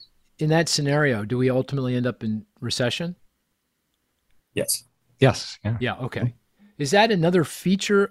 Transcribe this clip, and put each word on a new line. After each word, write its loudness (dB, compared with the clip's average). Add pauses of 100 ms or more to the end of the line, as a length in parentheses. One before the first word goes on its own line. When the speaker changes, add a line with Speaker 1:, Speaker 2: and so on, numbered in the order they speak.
(380)
Speaker 1:
in 0
that 2
scenario, 0
do -2
we 2
ultimately -2
end -2
up -4
in -4 (160)
recession? -4 (1400)
Speaker 2:
Yes. -4 (340)
Speaker 3:
Yes. 2
Yeah. -2
Speaker 1:
Yeah. -2
Okay. -8
Speaker 3:
Mm-hmm. 0 (500)
Speaker 1:
Is -4
that 4
another 2
feature 0